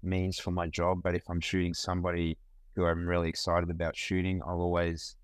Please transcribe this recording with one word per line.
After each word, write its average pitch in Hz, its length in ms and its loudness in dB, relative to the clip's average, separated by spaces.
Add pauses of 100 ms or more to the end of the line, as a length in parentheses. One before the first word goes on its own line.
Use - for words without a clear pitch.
means 92 360 0
for - 120 -6
my 90 160 0
job, 87 360 2
but 87 120 2
if 87 140 0
I'm 85 120 0
shooting 87 340 0
somebody 87 640 -2 (360)
who 87 120 2
I'm 85 200 2
really 87 220 2
excited 85 420 0
about 85 260 -2
shooting, 92 500 0
I'll 87 140 -2
always 85 640 0